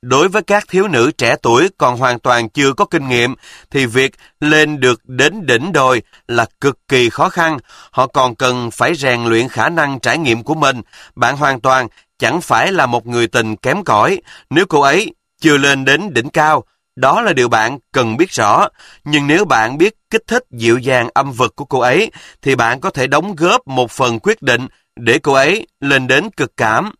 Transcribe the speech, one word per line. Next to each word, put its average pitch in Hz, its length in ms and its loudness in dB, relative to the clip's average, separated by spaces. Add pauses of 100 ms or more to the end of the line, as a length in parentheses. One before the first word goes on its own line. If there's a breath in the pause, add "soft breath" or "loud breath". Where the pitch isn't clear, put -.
Đối 131 260 2
với 190 140 -2
các 202 260 0
thiếu 190 200 0
nữ 139 300 2
trẻ 123 240 2
tuổi 127 260 4 (100)
còn 123 200 0
hoàn 123 200 0
toàn 120 300 0
chưa 139 240 0
có 123 120 0
kinh 143 240 -4
nghiệm, 123 260 0 (360 loud breath)
thì 135 160 -2
việc 131 280 0 (260 soft breath)
lên 151 400 2
được 127 240 2
đến 151 420 -2
đỉnh 127 260 0
đồi 131 300 2 (260 soft breath)
là 117 180 0 (140)
cực - 280 -4
kỳ 123 220 2
khó 156 180 -2
khăn. 160 300 -2 (320 loud breath)
Họ 127 160 0
còn 127 280 0
cần 123 360 -2
phải 127 240 -2
rèn 127 300 -2
luyện 117 240 0
khả 120 200 -2
năng 147 320 -2
trải 127 180 -2
nghiệm 120 240 -2
của 156 120 -4
mình. 147 280 -2 (320 loud breath)
Bạn 123 220 -2
hoàn 139 240 -2
toàn 131 280 0 (300 soft breath)
chẳng 127 220 -2
phải 139 320 0
là 160 140 0
một 120 200 -4
người 120 200 -2
tình 110 300 -2
kém 170 280 -4
cỏi 127 380 0 (280 loud breath)
nếu 170 160 -2
cô 156 140 0
ấy 143 340 0 (260)
chưa 147 160 2
lên 139 280 0
đến 151 300 0
đỉnh 120 160 -2
cao. 151 340 0 (320)
Đó 139 260 2
là 214 100 0
điều 123 160 0
bạn 117 300 0 (140)
cần 117 240 -2
biết 175 140 0
rõ. 120 380 2 (360 loud breath)
Nhưng 147 220 0
nếu 165 180 4
bạn 123 340 2
biết 190 160 2 (160)
kích 277 160 -2
thích 247 240 -2
dịu 117 280 0
dàng 127 360 0
âm 139 180 -2
vật 120 240 -2
của 147 80 -12
cô 131 160 -2
ấy, 135 300 0 (320 loud breath)
thì 139 120 0
bạn 123 260 -2
có 180 100 -6
thể 131 160 -4
đóng 160 300 -2
góp 180 320 0
một 127 220 -2
phần 120 320 -2
quyết 214 200 -2
định 123 240 0 (300)
để 120 220 2
cô 147 140 0
ấy 147 340 2 (140)
lên 139 260 0
đến 147 240 0
cực - 260 -8
cảm. 110 440 0